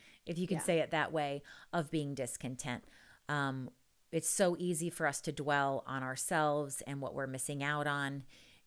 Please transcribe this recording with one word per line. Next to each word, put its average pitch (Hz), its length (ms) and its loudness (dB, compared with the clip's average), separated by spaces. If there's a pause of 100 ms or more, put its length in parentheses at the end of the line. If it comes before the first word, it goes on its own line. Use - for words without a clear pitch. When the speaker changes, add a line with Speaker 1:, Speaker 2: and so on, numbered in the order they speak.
(260)
Speaker 1:
if 170 120 -4
you 175 100 0
can 180 100 0
Speaker 2:
Yeah. 151 60 -2
Speaker 1:
say 165 160 4
it 131 120 0
that 151 200 2
way, 147 300 0 (320)
of 170 180 2
being 147 220 0
discontent. 131 680 -4 (460)
Um, 135 400 0 (420)
it's 165 180 0
so 180 300 4
easy 175 300 0
for 160 180 0
us 139 140 -2
to 160 100 -4
dwell 139 560 2
on 131 160 -2
ourselves 147 840 0
and 139 160 -4
what 131 140 -4
we're 135 120 -2
missing 139 360 -4
out 147 240 2
on, 139 360 -2 (440)